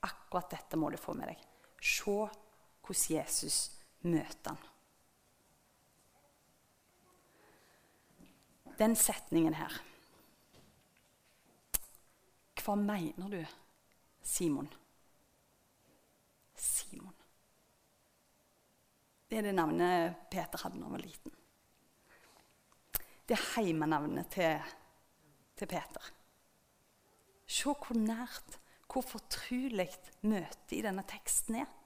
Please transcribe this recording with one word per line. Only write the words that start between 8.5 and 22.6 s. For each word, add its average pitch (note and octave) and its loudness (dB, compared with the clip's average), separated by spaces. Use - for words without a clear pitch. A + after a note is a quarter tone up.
Den A3 6
setningen - 4
her. D3+ -6
"Hva G3+ 2
mener G3+ -2
du, G3 -6
Simon?" D3 0
Simon. - -4
Det A3 0
er G#3+ 2
det G3 2
navnet E3+ 6
Peter - -4
hadde F#3 -6
når - -8
han - -6
var - -8
liten. - -14